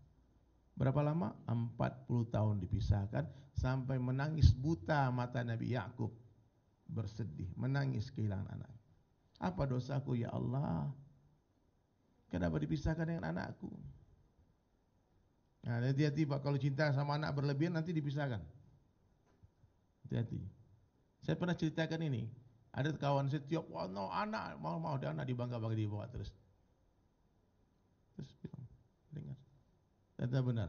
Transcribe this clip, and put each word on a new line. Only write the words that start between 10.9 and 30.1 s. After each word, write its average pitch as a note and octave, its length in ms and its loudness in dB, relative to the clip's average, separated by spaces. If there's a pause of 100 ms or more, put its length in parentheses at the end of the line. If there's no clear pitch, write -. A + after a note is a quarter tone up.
Kenapa E2+ 240 2
dipisahkan D#3 480 0
dengan E3 240 -2
anakku?" - 400 -6 (2000)
Nah, A#2+ 160 2
hati-hati, C#3+ 400 4
Pak, C#3 160 0
kalau C#3+ 160 2
cinta C#3+ 400 2
sama C#3+ 240 0
anak D#3 160 -2
berlebihan C#3+ 400 2
nanti D#3+ 160 -2
dipisahkan. C#3+ 480 0 (1700)
Hati-hati. A#2 320 -2 (800)
Saya D#3 160 0
pernah F3 160 0
ceritakan D#3+ 560 0
ini. A#2 160 0 (480)
Ada C#3 240 0
kawan C#3 320 2
saya C#3 160 -2
tiap, D#3 240 -2
"Wah, E3+ 160 -6
no, F#3+ 240 -4
anak, G3 480 -2
mau, D#3+ 240 -4
mau, D#3 160 -2
dia C#3 160 -2
anak D3 160 -4
dibangga-bangga, A#2+ 480 -2
dibawa G#2+ 320 -2
terus." G#2+ 240 -8 (1800)
Terus - 240 -12
bilang, C3 240 -14 (480)
"Dengar." D3 240 -10 (840)